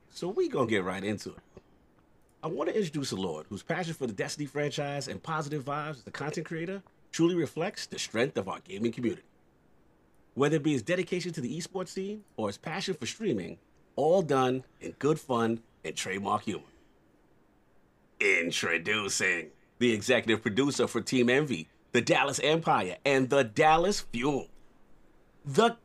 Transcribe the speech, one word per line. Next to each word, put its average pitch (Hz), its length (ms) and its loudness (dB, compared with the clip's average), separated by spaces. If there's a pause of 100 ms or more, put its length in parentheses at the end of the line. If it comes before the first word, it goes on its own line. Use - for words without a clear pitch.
(120)
so - 160 -8
we 330 220 0
gonna 139 180 2
get 104 160 2
right 92 200 -4
into 104 280 -4
it. - 80 -18 (1040)
I 160 40 -6
wanna 190 240 -2
introduce 156 400 -2
a 117 40 -4
lord 87 340 -4
whose 98 140 -10
passion 165 320 -4
for 135 100 -4
the 113 80 -6
Destiny 139 320 -6
franchise 143 640 -4
and - 140 -10
positive 151 440 -6
vibes 147 360 -6
as - 60 -20
a 98 40 -14
content 156 340 -6
creator 170 380 -8 (280)
truly 170 240 2
reflects 170 520 -4
the - 100 -12
strength 120 400 -2
of 98 100 -4
our 80 120 -8
gaming 107 320 -4
community. 113 320 -4 (1120)
Whether 147 220 4
it 143 60 -2
be 151 100 2
his 120 100 -2
dedication 180 500 -2
to 160 80 -8
the 123 160 -6
esports 180 320 -8
scene 202 340 -8 (140)
or 110 100 -2
his 101 120 -6
passion 175 340 -6
for 117 140 -6
streaming, 110 500 -4 (380)
all 160 260 4
done 131 420 2 (160)
in - 200 -10
good 151 200 2
fun 117 420 0 (220)
and - 120 -8
trademark 101 480 -2
humor. 87 200 -6 (1600)
Introducing 90 1300 0 (320)
the 120 140 4
executive 110 480 2
producer 123 460 2
for 120 120 -4
Team 123 300 2
Envy, 127 400 0 (240)
the 120 80 4
Dallas 139 420 4
Empire, 143 600 2
and 135 240 4
the 135 160 6
Dallas 156 560 4 (100)
Fuel, 123 360 -2 (1000)
the 226 400 4